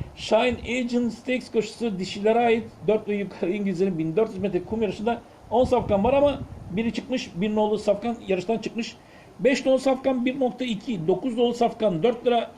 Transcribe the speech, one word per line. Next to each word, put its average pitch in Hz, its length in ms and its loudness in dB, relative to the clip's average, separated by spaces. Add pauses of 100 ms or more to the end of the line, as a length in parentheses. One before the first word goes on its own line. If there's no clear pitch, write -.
(160)
Shine 233 400 2 (220)
Agent 240 340 0
Stakes - 380 -4
koşusu 220 480 -2
dişilere 202 400 0
ait 233 260 2 (240)
dört 214 200 2
ve 208 60 0
yukarı 190 360 -4
İngilizlerin 190 480 0
bin 160 180 -2
dört 220 140 2
yüz 190 80 -10
metre 180 260 -2
kum 226 180 -4
yarışında 220 380 -2 (300)
on 247 140 4
safkan 214 400 2
var 254 80 4
ama 277 260 4 (320)
biri 226 220 -2
çıkmış, - 420 -4
bir 214 200 -2
nolu 214 240 2
safkan 214 380 0 (120)
yarıştan 190 300 0
çıkmış. - 380 -8 (440)
Beş 254 260 2
nolu 262 120 6
safkan 262 480 0
bir 262 140 -2
nokta 254 240 -2
iki, 202 440 -4
dokuz 220 280 0
nolu 240 180 2
safkan 220 480 0
dört 233 240 2
lira, 240 320 2